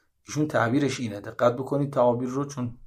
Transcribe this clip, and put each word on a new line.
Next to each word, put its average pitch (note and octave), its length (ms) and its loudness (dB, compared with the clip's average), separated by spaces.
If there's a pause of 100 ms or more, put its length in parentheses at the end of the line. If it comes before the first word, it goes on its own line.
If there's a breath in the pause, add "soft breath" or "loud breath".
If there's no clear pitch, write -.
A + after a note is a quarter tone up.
(280)
ایشون D3 200 0
تعبیرش C3 520 2
اینه، G#2 200 -6
دقت A#2 360 2
بکنید C#3 360 -2
تعابیر B2 360 2
رو، C3+ 160 -2
چون B2 420 -8